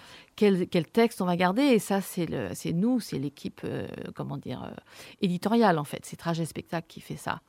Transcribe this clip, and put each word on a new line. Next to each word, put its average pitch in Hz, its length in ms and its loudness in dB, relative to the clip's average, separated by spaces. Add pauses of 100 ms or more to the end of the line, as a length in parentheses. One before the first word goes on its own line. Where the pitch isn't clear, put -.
(360)
quel, 190 320 4
quel 165 180 0
texte - 340 2
on 190 40 2
va 180 120 2
garder. 185 260 2
Et 262 180 6
ça, 196 200 0
c'est 175 260 -4
le, 113 280 -4
c'est 165 180 -4
nous, 220 280 2
c'est - 180 -6
l'équipe, - 460 -8
euh, - 240 -6 (260)
comment 139 220 -8
dire, 127 260 -10
euh, - 80 -10 (500)
éditoriale, 196 600 4
en 147 40 -6
fait. - 200 -10
C'est - 120 -12
Trajet 165 280 -2
Spectacle 160 420 -8
qui - 140 -20
fait - 160 -12
ça. - 320 -6